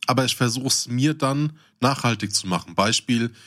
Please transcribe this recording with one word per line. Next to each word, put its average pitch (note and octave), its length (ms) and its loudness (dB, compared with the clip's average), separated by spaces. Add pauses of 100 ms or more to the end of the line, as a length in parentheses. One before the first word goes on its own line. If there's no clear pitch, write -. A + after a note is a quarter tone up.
Aber C3 180 2
ich A#2+ 120 -2
versuch's B2+ 520 0
mir C3 260 2
dann D3 440 0 (220)
nachhaltig A#2 540 0
zu - 120 -2
machen. F2 280 -4
Beispiel, A2+ 600 0 (120)